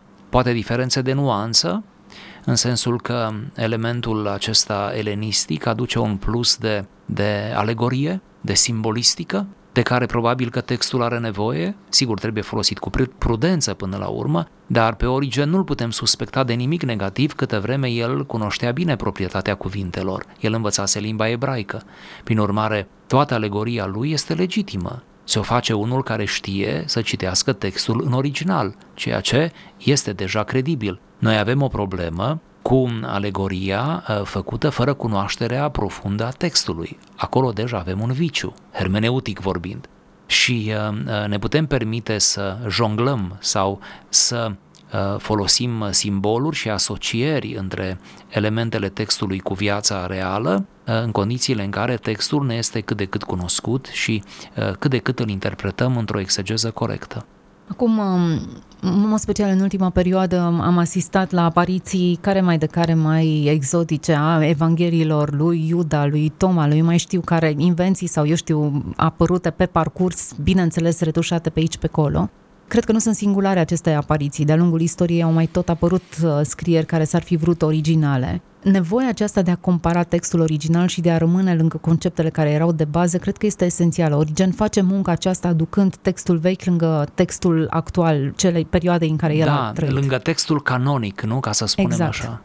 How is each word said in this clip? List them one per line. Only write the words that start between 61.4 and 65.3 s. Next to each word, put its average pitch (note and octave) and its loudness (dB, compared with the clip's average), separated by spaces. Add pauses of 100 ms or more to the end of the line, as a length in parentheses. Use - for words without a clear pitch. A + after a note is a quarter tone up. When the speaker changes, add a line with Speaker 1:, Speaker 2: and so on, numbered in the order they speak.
Speaker 2:
apariții F3 2
care G3 2
mai F3 4
de D#3 0
care E3+ 2
mai D#3 4
exotice D#3 2
a D#3 4
evangheliilor D#3+ 2